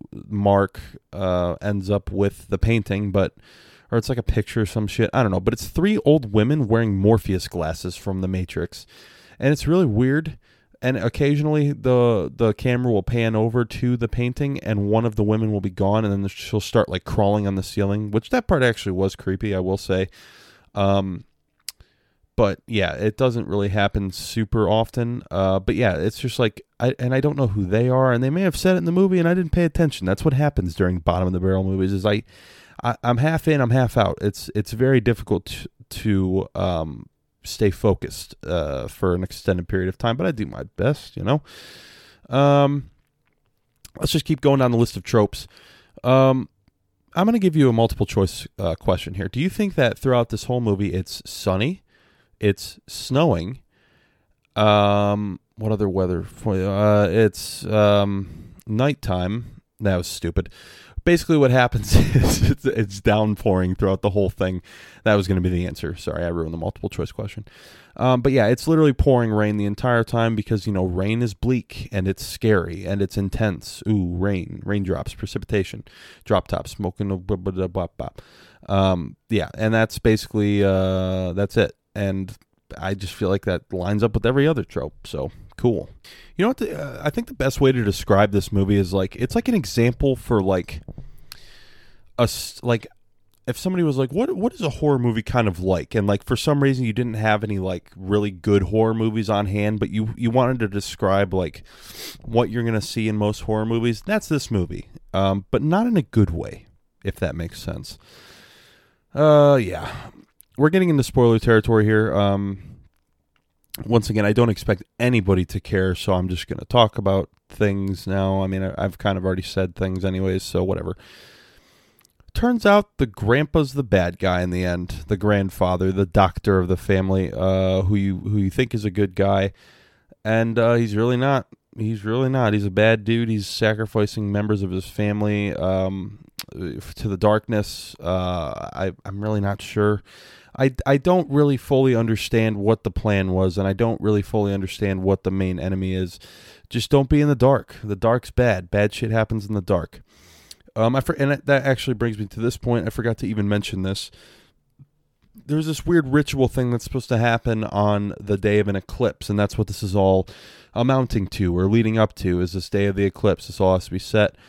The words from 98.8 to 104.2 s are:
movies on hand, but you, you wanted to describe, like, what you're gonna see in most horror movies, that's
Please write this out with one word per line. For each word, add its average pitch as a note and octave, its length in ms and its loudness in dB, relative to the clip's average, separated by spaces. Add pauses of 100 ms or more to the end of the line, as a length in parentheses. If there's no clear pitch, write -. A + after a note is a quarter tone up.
movies A2 360 -2
on G#2 180 0
hand, G#2 320 -2
but - 100 -2
you, A2 260 -4
you A#2 140 -2
wanted B2 300 2
to A2+ 80 0
describe, G2 640 0
like, F2+ 300 -4 (600)
what A#2 260 0
you're A#2 140 -2
gonna A2+ 180 0
see G#2+ 260 -4
in G#2+ 100 -2
most G#2 240 -2
horror G#2+ 240 -2
movies, A#2 400 -2
that's G#3 220 -2